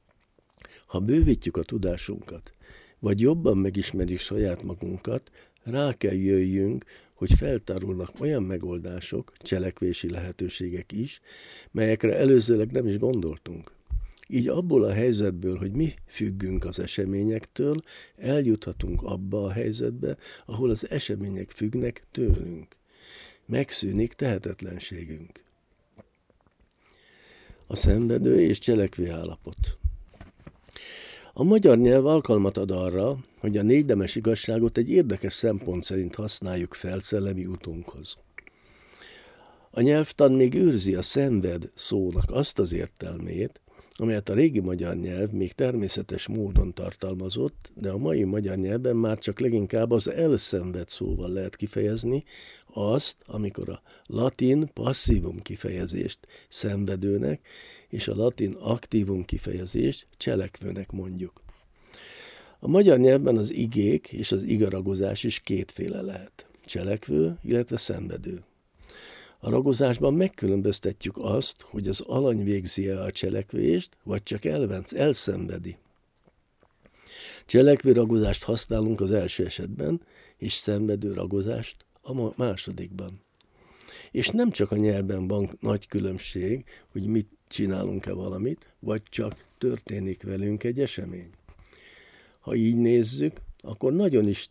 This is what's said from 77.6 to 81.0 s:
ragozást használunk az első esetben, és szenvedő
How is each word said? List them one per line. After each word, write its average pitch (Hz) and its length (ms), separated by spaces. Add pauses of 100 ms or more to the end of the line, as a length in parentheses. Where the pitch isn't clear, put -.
ragozást 110 500
használunk 110 580
az 98 100
első 95 340
esetben, 143 560 (360)
és - 160
szenvedő 104 600